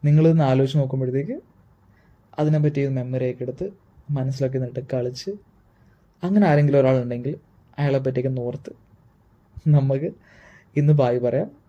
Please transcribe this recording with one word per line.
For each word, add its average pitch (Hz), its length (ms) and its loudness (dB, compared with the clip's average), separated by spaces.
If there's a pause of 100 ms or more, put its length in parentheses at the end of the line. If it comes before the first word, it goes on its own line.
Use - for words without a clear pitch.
നിങ്ങളിന്ന് 156 380 6
ആലോചിച്ച് 135 340 2
നോക്കുമ്പോഴത്തേക്ക് 135 640 -2 (960)
അതിനെപ്പറ്റി 151 480 0
മെമ്മറി 127 440 -4
ഒക്കെ 127 120 -8
എടുത്ത് 135 260 -8 (400)
മനസ്സിലൊക്കെ 135 480 -4
നിന്നിട്ട് 127 360 -8
കളിച്ച്, 127 380 -6 (920)
അങ്ങനെ 196 240 4
ആരെങ്കിലും 147 320 4
ഒരാളുണ്ടെങ്കിൽ 127 560 0 (420)
അയാളെ 139 220 0
പറ്റിയൊക്കെ 131 420 -4
ഓർത്ത് 120 300 -10 (960)
നമുക്ക് 143 460 0 (640)
ഇന്ന് 147 180 4
ബായ് 123 260 2
പറയാം. 120 320 -2 (180)